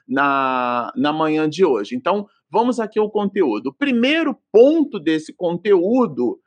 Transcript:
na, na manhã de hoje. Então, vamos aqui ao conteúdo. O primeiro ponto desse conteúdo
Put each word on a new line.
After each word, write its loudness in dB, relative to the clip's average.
na, -2
na -2
manhã 0
de -2
hoje. 0
Então, -4
vamos 0
aqui -4
ao 0
conteúdo. -2
O -12
primeiro 0
ponto 4
desse -2
conteúdo 0